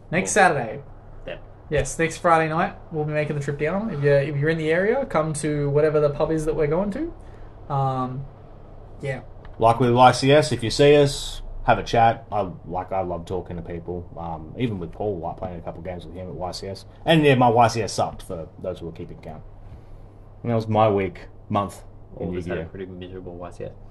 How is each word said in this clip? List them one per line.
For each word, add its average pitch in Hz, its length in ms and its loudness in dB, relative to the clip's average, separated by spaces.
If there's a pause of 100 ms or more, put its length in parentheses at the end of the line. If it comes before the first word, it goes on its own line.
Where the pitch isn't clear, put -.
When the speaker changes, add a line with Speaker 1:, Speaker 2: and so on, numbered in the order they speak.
(120)
Speaker 1:
Next 185 220 0
Speaker 2:
Cool. 208 100 6
Speaker 1:
Saturday. 139 380 0 (440)
Speaker 2:
Yeah. 87 120 -10 (320)
Speaker 1:
Yes, 139 280 -2
next 165 200 -2
Friday 160 320 4
night, 160 260 -2 (160)
we'll 151 140 -2
be 151 80 -4
making 151 240 -2
the 143 40 -4
trip 143 180 -4
down. 185 300 -2
If 147 140 -6
you're, 143 160 6
if 143 180 -2
you're 147 120 2
in 165 80 0
the 156 140 0
area, 220 340 2
come 160 280 0
to 147 380 -2
whatever 151 280 4
the 147 100 4
pub 151 220 0
is 160 140 0
that 151 100 0
we're 151 120 2
going 185 240 0
to. 311 220 -6 (560)
Um, 131 560 -2 (760)
yeah. 131 200 -6 (380)
Speaker 3:
Like 113 200 4
with 123 140 4
Y 127 200 10
C 135 180 2
S, 147 200 6
if 120 120 -2
you 110 60 0
see 143 260 6
us, - 460 2 (240)
have 113 120 6
a 95 60 -4
chat. 117 480 4
I, 101 180 -2 (160)
like, 90 260 -6
I 95 100 0
love 87 240 -6
talking 90 320 -6
to 85 40 -8
people. 87 560 -10
Um, 80 400 -10
even 110 220 -4
with 82 120 -8
Paul, 101 280 -6
like, 80 180 -8
playing 90 220 -10
a - 20 -14
couple 85 220 -12
games 87 220 -10
with 80 100 -16
him 92 120 -12
at 85 60 -12
Y 87 180 -8
C 98 160 -12
S. 98 180 -12 (200)
And, 160 180 4
yeah, 143 120 6
my 123 140 6
Y 117 180 6
C 117 160 -2
S 95 100 -6
sucked, 87 300 -4
for 82 240 -10 (140)
those 90 180 -6
who 85 100 -12
are 80 40 -12
keeping 82 240 -14
count. 78 260 -16 (1000)
And 117 100 -4
that 117 40 2
was 110 120 -2
my 110 220 6
week, 98 380 0 (220)
month 101 340 -2 (360)
in 101 80 -6
Speaker 2:
All 90 40 -6
of 90 60 -6
us 87 80 -6
had 92 120 -6
a - 40 -8
Speaker 3:
Yu-Gi-Oh. 82 100 -12
Speaker 2:
pretty 95 160 -12
miserable 90 480 -14
Y 87 160 -14
C - 140 -14
S. - 60 -12 (200)